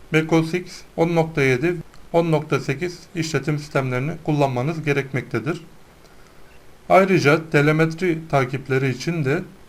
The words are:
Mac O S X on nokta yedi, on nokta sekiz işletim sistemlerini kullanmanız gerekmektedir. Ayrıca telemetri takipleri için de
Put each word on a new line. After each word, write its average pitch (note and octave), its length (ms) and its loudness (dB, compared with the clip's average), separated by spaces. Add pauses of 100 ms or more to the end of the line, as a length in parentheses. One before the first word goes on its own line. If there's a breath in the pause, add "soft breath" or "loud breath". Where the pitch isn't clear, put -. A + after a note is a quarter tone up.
(120)
Mac D#3+ 240 2
O D#3+ 80 4
S E3 160 -4
X - 220 -14 (160)
on E3 180 2
nokta D#3+ 260 0
yedi, C3+ 340 2 (380)
on E3+ 180 2
nokta D3+ 280 0
sekiz D3 400 -6 (160)
işletim D3+ 440 -2
sistemlerini C3+ 520 -4 (120)
kullanmanız D3 600 0
gerekmektedir. C#3 760 -4 (1300 loud breath)
Ayrıca E3 600 4
telemetri D#3+ 680 2 (100)
takipleri C3+ 600 0
için E3 360 -4
de D#3 180 0 (260)